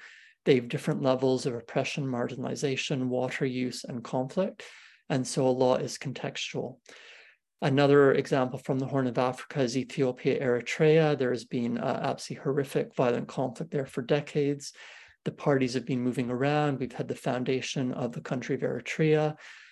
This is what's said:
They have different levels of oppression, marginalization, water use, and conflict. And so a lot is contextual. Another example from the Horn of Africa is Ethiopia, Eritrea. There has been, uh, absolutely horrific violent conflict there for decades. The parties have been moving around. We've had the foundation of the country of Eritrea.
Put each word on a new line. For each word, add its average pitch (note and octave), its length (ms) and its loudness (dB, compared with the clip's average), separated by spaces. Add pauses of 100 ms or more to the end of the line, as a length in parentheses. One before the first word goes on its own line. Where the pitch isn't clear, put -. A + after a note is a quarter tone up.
(440)
They D3 120 6
have A#2+ 140 0
different D3 340 -2
levels C3 420 2
of C3+ 80 -2
oppression, C3+ 520 -4
marginalization, C3 1040 -2
water B2+ 360 -2
use, B2+ 380 -4
and A#2+ 200 -8
conflict. C#3+ 600 -4 (440)
And C3 180 0
so C3 220 0
a - 20 6
lot B2+ 340 4
is B2 160 -8
contextual. C3 800 -8 (840)
Another C#3+ 520 6
example C3 440 0
from C3+ 220 -2
the C3+ 80 -2
Horn C3+ 180 0
of B2 140 -2
Africa B2+ 420 -2
is B2 160 2
Ethiopia, B2+ 640 0
Eritrea. D3+ 720 4
There C3 140 0
has A#2+ 160 -2
been, A#2+ 320 -2
uh, - 240 -2
absolutely - 420 -6
horrific C#3 520 -2
violent B2 320 2
conflict - 440 -6
there C#3 140 -2
for - 160 -8
decades. C#3+ 720 -2 (520)
The - 60 -4
parties C3 440 2
have B2 100 -2
been B2+ 160 -2
moving B2 300 -2
around. C#3+ 480 0
We've B2+ 120 -4
had - 160 -8
the B2+ 60 -6
foundation B2+ 800 -2
of B2+ 200 -4
the - 100 -10
country - 340 -4
of C#3 60 -4
Eritrea. D3+ 760 2 (360)